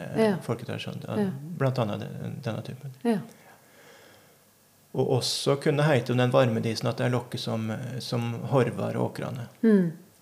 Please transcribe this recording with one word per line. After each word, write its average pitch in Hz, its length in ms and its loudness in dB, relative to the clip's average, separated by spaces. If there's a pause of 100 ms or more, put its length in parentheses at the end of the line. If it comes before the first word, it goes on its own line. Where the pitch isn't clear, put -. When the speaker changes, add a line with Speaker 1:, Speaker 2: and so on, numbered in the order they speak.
(140)
Speaker 1:
Ja. 220 280 4
Speaker 2:
folketradisjon, - 680 -6
ja, 113 100 -2
Speaker 1:
Ja. 101 140 0 (260)
Speaker 2:
blant 127 220 0
annet 104 200 0
de-, 107 320 -8 (120)
denne 110 200 -6
typen. 131 300 -12 (100)
Speaker 1:
Ja. 233 140 2 (1800)
Speaker 2:
Og 131 180 2
også 139 480 2
kunne 147 240 2
heite 131 300 4
om 123 40 2
den 127 140 4
varmedisen 113 560 2
at 120 100 -2
det 123 100 0
er 123 100 2
lokket - 240 -6
som, 113 300 -2
eh, 120 280 -6
som 117 320 -2 (120)
horvar 120 520 2
åkrene. 120 540 -4 (140)
Speaker 1:
Mm. 190 280 6 (300)